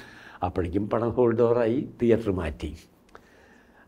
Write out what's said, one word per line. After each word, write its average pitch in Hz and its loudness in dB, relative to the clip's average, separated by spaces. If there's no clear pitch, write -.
അപ്പോഴേക്കും 90 -2
പടം 117 0
ഹോൾഡ് 117 2
ഓവറായി, 117 2
തിയേറ്റർ 113 4
മാറ്റി. 78 -6